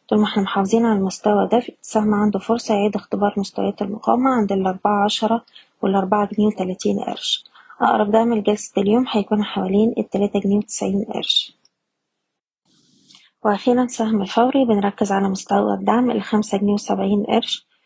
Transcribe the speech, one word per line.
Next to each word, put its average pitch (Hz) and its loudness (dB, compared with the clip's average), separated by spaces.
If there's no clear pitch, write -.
طول 214 2
ما 214 4
احنا 208 0
محافظين 196 2
على 214 2
المستوى 196 0
ده، 233 4
السهم 214 0
عنده 208 2
فرصة 226 -2
يعيد 202 0
اختبار 202 -2
مستويات 196 -4
المقاومة 226 0
عند 214 0
الأربعة 196 0
عشرة 220 0
والأربعة 196 0
جنيه 208 0
وتلاتين 196 -2
قرش. - -6
أقرب 226 2
دعم 226 2
لجلسة 208 -2
اليوم 214 2
هيكون 208 0
حوالين 196 0
التلاتة 202 -2
جنيه 196 2
وتسعين 202 -4
قرش. - -4
وأخيرًا 240 2
سهم 220 -2
الفوري 254 2
بنركز 202 0
على 196 0
مستوى 202 0
الدعم 214 0
الخمسة 214 -2
جنيه 208 0
وسبعين 202 0
قرش. - -2